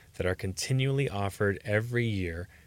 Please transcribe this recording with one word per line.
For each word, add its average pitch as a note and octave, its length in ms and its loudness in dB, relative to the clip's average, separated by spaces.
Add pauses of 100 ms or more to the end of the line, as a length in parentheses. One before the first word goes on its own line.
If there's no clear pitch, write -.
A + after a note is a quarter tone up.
(140)
that F#2 120 -2
are F#2 100 2
continually C3+ 720 0
offered G2+ 560 0
every A#2 400 2
year, F2+ 420 -2 (200)